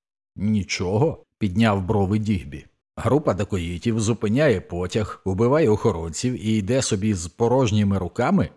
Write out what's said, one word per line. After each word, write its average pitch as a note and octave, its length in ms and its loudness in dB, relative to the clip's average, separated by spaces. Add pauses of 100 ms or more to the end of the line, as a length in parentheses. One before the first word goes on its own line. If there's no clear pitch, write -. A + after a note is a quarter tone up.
(360)
«Нічого?» G#2 880 0 (160)
підняв G2+ 460 2
брови G2+ 340 2
Дігбі. E2+ 460 -4 (300)
«Група C3 380 0
дакоїтів F#2 680 -4
зупиняє A2 640 2
потяг, F2+ 640 -4
убиває A#2 440 2
охоронців G2+ 760 -2
і A2 120 2
йде A#2 240 0
собі G#2+ 320 -2
з E2+ 140 -6
порожніми G#2+ 720 2
руками? A#2+ 600 0